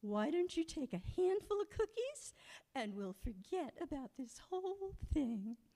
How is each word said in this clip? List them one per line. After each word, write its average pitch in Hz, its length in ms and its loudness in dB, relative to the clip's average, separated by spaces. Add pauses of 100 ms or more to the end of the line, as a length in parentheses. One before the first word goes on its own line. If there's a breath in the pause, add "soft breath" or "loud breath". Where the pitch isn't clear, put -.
why 208 300 2
don't 349 240 2
you 330 80 2
take 302 300 -2
a 180 80 0 (140)
handful 381 460 4
of - 80 0
cookies 480 640 -2 (420 loud breath)
and 220 180 0
we'll 190 300 -4
forget 247 580 -2
about 277 360 -4
this 247 220 -8 (100)
whole 381 460 -2 (180)
thing? 233 440 2 (180)